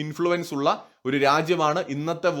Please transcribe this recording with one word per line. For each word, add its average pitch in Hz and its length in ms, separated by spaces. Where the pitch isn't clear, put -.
ഇൻഫ്ലുവൻസ് 170 540
ഉള്ള 143 100
ഒരു 135 180
രാജ്യമാണ്. 156 560
ഇന്നത്തെ 165 440